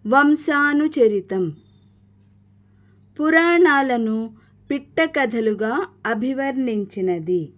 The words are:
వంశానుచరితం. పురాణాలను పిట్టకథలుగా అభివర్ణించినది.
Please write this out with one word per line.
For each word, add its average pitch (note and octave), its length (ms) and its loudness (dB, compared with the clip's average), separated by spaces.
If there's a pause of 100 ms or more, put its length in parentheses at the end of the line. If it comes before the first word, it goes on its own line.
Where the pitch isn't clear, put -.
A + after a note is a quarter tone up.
వంశానుచరితం. C#4+ 1500 2 (1600)
పురాణాలను C#4 1160 2 (340)
పిట్టకథలుగా B3 1160 -2 (200)
అభివర్ణించినది. G#3 1500 -4